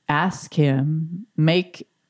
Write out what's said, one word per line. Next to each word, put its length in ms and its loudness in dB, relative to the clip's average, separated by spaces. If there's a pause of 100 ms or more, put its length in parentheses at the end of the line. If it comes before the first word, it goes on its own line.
ask 460 -2
him, 720 0 (120)
make, 500 0 (220)